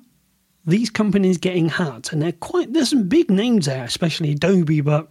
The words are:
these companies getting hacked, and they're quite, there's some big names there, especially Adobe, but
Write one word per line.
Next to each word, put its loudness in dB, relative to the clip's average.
these 0
companies 2
getting 0
hacked, -6
and -2
they're -2
quite, -4
there's 0
some 2
big 2
names 2
there, -4
especially -2
Adobe, 2
but 0